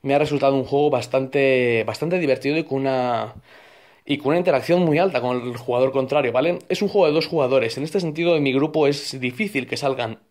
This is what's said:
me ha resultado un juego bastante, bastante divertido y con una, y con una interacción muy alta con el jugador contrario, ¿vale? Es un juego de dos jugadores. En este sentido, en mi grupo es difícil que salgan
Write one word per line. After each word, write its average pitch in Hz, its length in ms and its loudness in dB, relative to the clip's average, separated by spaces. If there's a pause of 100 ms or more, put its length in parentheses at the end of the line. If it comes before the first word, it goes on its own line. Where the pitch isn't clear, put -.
me 139 140 0
ha 147 40 4
resultado 139 360 2
un 127 100 0
juego 143 240 2
bastante, 131 960 2
bastante 151 320 -4
divertido 143 400 0
y 165 60 -2
con 135 160 -4
una, 123 560 -2 (720)
y 143 100 0
con 135 120 -2
una 170 100 2
interacción 175 440 2
muy 151 140 4
alta 170 240 0
con 123 280 -2
el 120 60 -8
jugador 123 360 0
contrario, 131 400 0
¿vale? 147 260 0 (100)
Es 185 140 -2
un 202 80 0
juego 190 160 4
de 151 80 2
dos 160 140 0
jugadores. 131 500 0
En 135 60 -4
este 165 160 -4
sentido, 165 360 0
en 151 60 2
mi 135 120 2
grupo 151 340 2
es 143 320 -4
difícil 123 480 -4
que 123 100 -6
salgan 123 400 -4 (140)